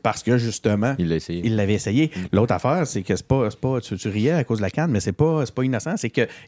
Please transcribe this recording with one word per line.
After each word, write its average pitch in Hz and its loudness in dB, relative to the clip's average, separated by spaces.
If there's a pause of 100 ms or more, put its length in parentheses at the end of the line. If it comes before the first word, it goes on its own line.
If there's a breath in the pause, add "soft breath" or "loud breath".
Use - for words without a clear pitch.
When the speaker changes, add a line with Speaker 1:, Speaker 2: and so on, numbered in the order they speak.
Speaker 1:
parce 110 -2
que, 120 2
justement, 113 0
Speaker 2:
Il 85 0
l'a 82 2
essayé. 85 -4
Speaker 1:
il 113 0
l'avait 104 2
essayé. 120 0
Speaker 2:
Mm. 92 -8 (140 loud breath)
Speaker 1:
L'autre 101 4
affaire, 147 0
c'est 101 -4
que 92 0
c'est - -6
pas, 127 2
c'est - -10
pas, 131 -2
tu, - -6
tu 107 -6
riais 107 0
à 170 2
cause 113 -2
de 101 -2
la 92 0
canne, 160 0
mais 104 2
c'est 98 -2
pas, 156 2
c'est - -14
pas 127 0
innocent, 131 -2
c'est 117 -4
qu'il 120 0 (200 loud breath)